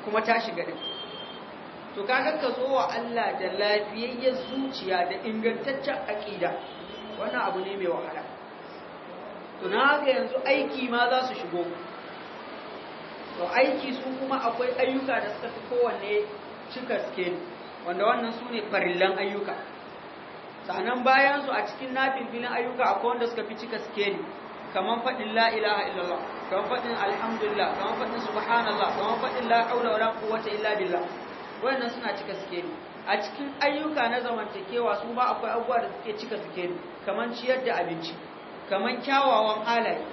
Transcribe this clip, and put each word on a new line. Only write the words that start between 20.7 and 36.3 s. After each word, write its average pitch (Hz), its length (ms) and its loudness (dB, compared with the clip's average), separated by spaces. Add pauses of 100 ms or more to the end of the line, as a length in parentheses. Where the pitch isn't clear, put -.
bayan 277 400 8
su 262 80 -4
a 208 140 0
cikin 254 280 -8
nafilfilin 247 580 0
ayyuka 247 320 0
akwai 196 240 4
wanda 240 180 2
suka 233 180 -2
fi 226 100 -8
cika 226 240 -6
sikeli, 202 400 -2 (540)
kaman 220 280 2
faɗin 220 340 -2
la 226 160 6
ilaha 208 380 2
illallah, 180 320 -2 (300)
kaman 202 180 0
faɗin 233 280 -2
alhamdulillah, 208 720 0 (100)
kaman 202 220 0
faɗin 233 200 -2
subhanallah, 214 760 2
kaman 214 240 2
faɗin 254 280 0
la 233 200 8
haula 240 240 2
wala 226 160 4 (120)
quwwata 214 300 -2
illa 208 260 0
billah. 175 280 0 (580)
Wannan 247 280 0
suna 208 260 -4
cika 196 180 -6
sikeli. 175 340 -6 (380)
A 202 140 4
cikin 277 400 -6
ayyuka 294 480 2
na 247 120 2
zamantakewa 226 760 0
su 233 160 -6
ma 240 100 2 (140)
akwai 226 160 -2
abubuwa 233 280 2
da - 120 -2
suke - 260 -6
cika - 200 -4